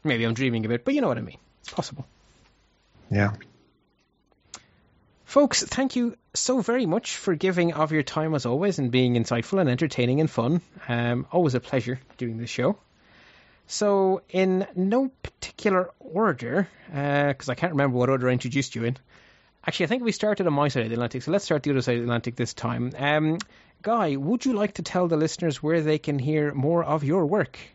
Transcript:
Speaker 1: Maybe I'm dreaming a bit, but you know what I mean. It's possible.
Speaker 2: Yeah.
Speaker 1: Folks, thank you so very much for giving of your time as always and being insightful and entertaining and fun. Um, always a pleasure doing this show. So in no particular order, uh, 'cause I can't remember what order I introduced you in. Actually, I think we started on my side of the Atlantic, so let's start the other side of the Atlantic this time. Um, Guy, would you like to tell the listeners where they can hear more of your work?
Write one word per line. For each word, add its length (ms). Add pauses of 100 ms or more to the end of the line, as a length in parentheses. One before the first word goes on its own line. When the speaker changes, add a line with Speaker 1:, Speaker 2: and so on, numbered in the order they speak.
Speaker 1:
Maybe 200
I'm 100
dreaming 320
a 40
bit, 160
but 80
you 80
know 60
what 100
I 40
mean. 180 (220)
It's 120
possible. 320 (1040)
Speaker 2:
Yeah. 220 (1900)
Speaker 1:
Folks, 380
thank 320
you 200 (180)
so 280
very 240
much 320
for 180
giving 380
of 180
your 120
time 300
as 120
always 340
and 120
being 240
insightful 440
and 100
entertaining 520
and 80
fun. 320 (260)
Um, 440
always 220
a 60
pleasure 400 (180)
doing 200
this 120
show. 280 (920)
So 640
in 360 (100)
no 360 (100)
particular 760
order, 680 (260)
uh, 400
'cause 160
I 60
can't 180
remember 240
what 120
order 200
I 40
introduced 420
you 100
in. 120 (680)
Actually, 200
I 20
think 140
we 100
started 340
on 60
my 160
side 140
of 60
the 60
Atlantic, 260
so 100
let's 140
start 180
the 80
other 100
side 140
of 40
the 60
Atlantic 300
this 180
time. 440
Um, 400 (440)
Guy, 340
would 300
you 80
like 220
to 60
tell 260
the 100
listeners 440
where 200
they 180
can 180
hear 360
more 300
of 200
your 220
work? 340 (160)